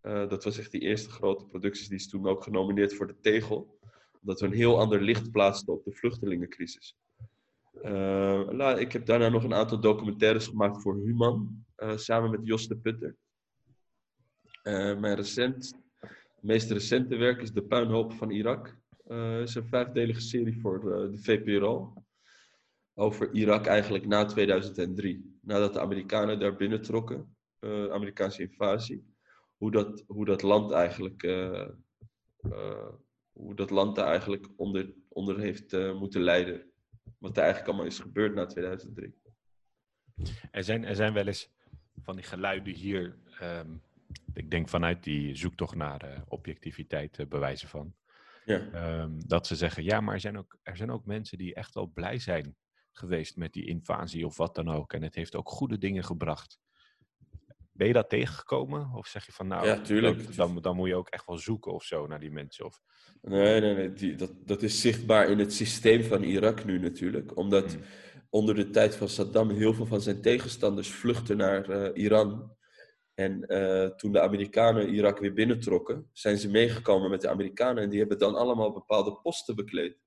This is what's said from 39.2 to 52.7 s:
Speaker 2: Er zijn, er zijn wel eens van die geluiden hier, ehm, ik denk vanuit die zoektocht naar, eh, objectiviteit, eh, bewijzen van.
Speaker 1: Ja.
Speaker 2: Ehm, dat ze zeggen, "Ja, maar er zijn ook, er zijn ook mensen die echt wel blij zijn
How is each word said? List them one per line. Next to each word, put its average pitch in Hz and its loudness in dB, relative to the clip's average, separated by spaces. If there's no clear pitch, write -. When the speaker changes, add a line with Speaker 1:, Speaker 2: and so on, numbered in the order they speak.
Speaker 2:
Er 98 -6
zijn, 110 -2
er 98 -4
zijn 107 2
wel 101 0
eens - -8
van 95 -10
die 92 -14
geluiden 98 -6
hier, 90 -6
ehm, 85 -10
ik 78 -10
denk 82 -2
vanuit 85 0
die 71 -4
zoektocht 82 -6
naar, 73 -6
eh, 69 -14
objectiviteit, 76 -10
eh, 73 -8
bewijzen 69 -6
van. 76 -14
Speaker 1:
Ja. 107 -2
Speaker 2:
Ehm, 82 -6
dat 82 0
ze 82 -4
zeggen, 80 -2
"Ja, 107 2
maar 104 -4
er 95 -4
zijn 104 -8
ook, - -18
er 95 -14
zijn 110 -8
ook 120 -8
mensen 104 -10
die 90 -10
echt - -14
wel 101 -6
blij 87 -6
zijn 78 -4